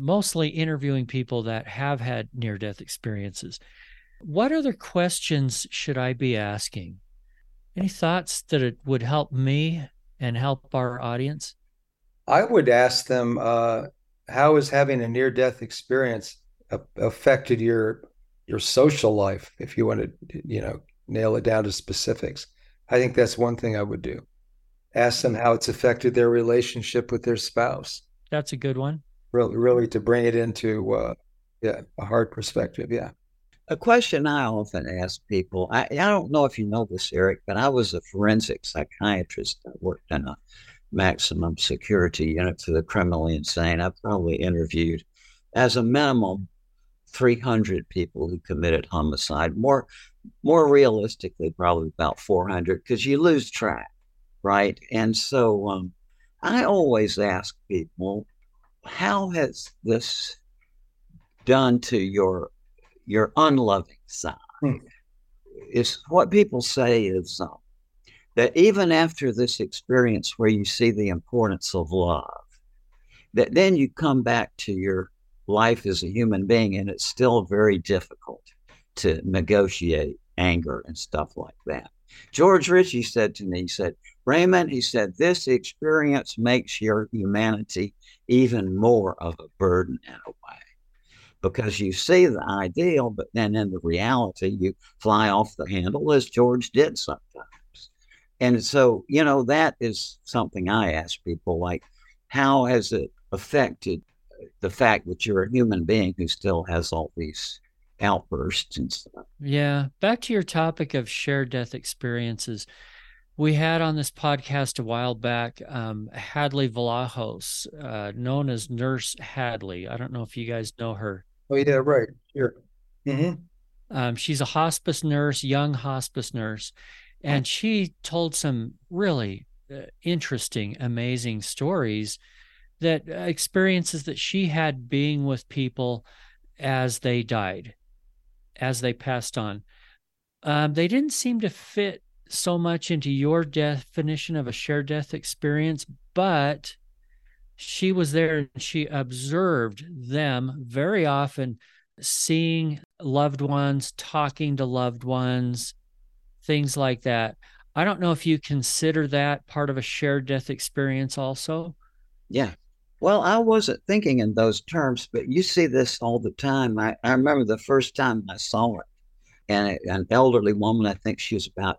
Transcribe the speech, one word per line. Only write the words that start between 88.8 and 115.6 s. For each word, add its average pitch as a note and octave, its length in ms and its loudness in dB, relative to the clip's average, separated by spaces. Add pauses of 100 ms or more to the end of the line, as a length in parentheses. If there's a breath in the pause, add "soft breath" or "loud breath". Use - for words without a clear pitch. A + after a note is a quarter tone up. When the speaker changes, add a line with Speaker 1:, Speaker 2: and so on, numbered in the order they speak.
Speaker 3:
of E2 160 -4
a D#2+ 100 -20 (100)
burden F2+ 480 2
in B1+ 80 -18
a - 160 -18
way, - 280 -20 (840 soft breath)
because G2+ 360 -2
you G2 140 -2
see F3+ 340 6
the G#2+ 160 2
ideal, A#2+ 640 0
but G#2+ 240 -8
then G#2+ 220 0
in G#2 160 0
the F#2 120 -6
reality, G2 760 0
you F#2+ 160 0 (240 soft breath)
fly G#2+ 300 4
off G#2 280 2
the E2+ 140 -8
handle, G#2 420 0
as C3+ 160 4
George B2 440 2
did D3+ 260 2
sometimes." - 920 -12 (500 soft breath)
And B2 220 4
so, B2 460 4
you D3+ 160 4
know, C#3 200 4
that D3+ 360 2
is - 440 -6
something F#2+ 440 -2
I G2+ 240 2
ask D#2+ 320 -6
people, E2+ 340 -4
like, F2 240 -4 (460 soft breath)
how C3+ 380 2
has B2 260 0
it F#2+ 180 -2 (220)
affected - 720 -2 (580)
the F#2+ 80 -2
fact G#2+ 380 2
that F2 180 -8
you're G2 200 0
a G#2 60 -6
human A2+ 340 2
being F#2+ 340 0
who E2+ 100 -2
still F2 360 -2
has E2+ 280 -4
all D#2+ 240 -6
these D#2 420 -10 (440)
outbursts E2 720 -4
and - 160 -6
stuff? - 320 -14 (160)
Speaker 1:
Yeah. C#3+ 460 0 (140)
Back A#3 220 2
to A#3 120 -4
your G3 80 0
topic D#3+ 500 -2
of B2 160 -2
shared C#3 400 -2
death B2 260 -6
experiences. A#2 920 -8 (720 soft breath)
We D3+ 160 4
had D#3+ 260 2
on D#3 160 0
this C#3+ 140 -4
podcast C#3 680 -2
a C3 40 -4
while A#2+ 320 -2
back, A#2+ 520 -4